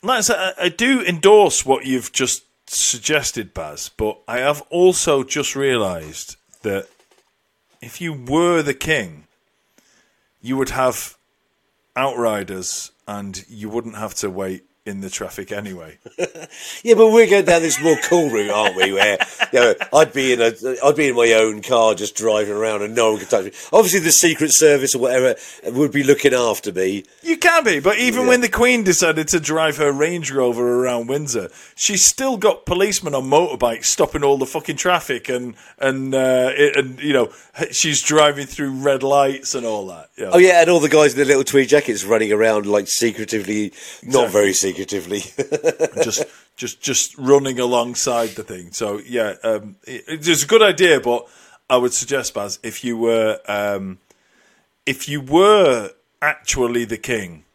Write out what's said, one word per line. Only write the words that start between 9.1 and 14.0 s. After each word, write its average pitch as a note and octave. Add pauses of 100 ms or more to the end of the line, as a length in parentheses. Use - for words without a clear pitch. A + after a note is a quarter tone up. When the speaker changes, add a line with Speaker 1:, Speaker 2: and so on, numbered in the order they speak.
Speaker 1:
you B2+
would C3
have B2+ (760)
outriders G#2+ (160)
and G2+
you G#2+
wouldn't A2+
have G#2